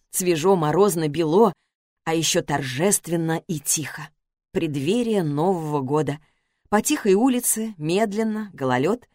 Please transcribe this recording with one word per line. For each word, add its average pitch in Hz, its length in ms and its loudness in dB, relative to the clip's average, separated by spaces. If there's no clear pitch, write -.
свежо, 180 460 2
морозно, 160 520 2
бело, 165 460 2
а 165 100 -2
еще 165 280 0
торжественно 160 1040 -2
и 151 140 -6
тихо. - 500 -6
Преддверие 190 720 0
Нового 151 580 -2
года. 143 380 -2
По 214 140 2
тихой 233 320 2
улице, 226 640 0
медленно, 214 760 -2
гололед, 135 640 -2